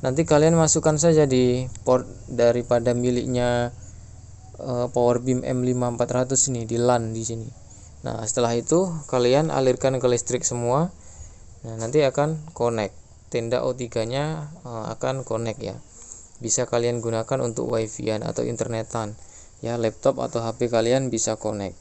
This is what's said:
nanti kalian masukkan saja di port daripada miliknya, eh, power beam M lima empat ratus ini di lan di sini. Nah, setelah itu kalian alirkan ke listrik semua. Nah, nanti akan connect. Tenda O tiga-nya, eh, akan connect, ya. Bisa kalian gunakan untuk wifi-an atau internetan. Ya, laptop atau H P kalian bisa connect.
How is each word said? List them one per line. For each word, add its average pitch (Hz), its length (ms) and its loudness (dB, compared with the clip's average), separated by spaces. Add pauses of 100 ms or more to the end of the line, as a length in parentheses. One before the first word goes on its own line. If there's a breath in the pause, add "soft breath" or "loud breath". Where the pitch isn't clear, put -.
nanti 135 240 0
kalian 160 320 6
masukkan 156 400 4
saja 156 320 6
di 127 400 4 (160)
port 127 240 2 (180)
daripada 120 720 2
miliknya, 123 800 0 (800 loud breath)
eh, 123 340 -4
power 120 300 4
beam 127 240 0
M 127 160 -2
lima 123 320 0
empat 120 160 -2
ratus 127 400 0
ini 120 160 -4
di 117 160 -2
lan 120 320 2
di 113 80 -4
sini. 113 260 -6 (600 loud breath)
Nah, 113 180 -6
setelah 117 320 0
itu 165 320 2 (220)
kalian 131 420 4
alirkan 131 480 2
ke 127 80 4
listrik 123 380 0
semua. 123 420 0 (720 loud breath)
Nah, 113 160 -12
nanti 117 240 2
akan 147 400 2 (160)
connect. 113 400 0 (320)
Tenda 120 320 -2
O 123 160 -2
tiga-nya, 127 720 -4 (160)
eh, 117 240 -10
akan 127 320 -4
connect, 113 400 -4
ya. 110 160 -8 (640 loud breath)
Bisa 120 240 -2
kalian 120 400 -2
gunakan 113 400 -2
untuk 117 240 -4
wifi-an 113 560 -2
atau - 160 -4
internetan. 117 720 -4 (460 loud breath)
Ya, 117 160 -4
laptop 117 400 0
atau 127 240 -4
H 113 160 -6
P 120 160 -2
kalian 120 400 2
bisa 113 240 -2
connect. 104 440 -6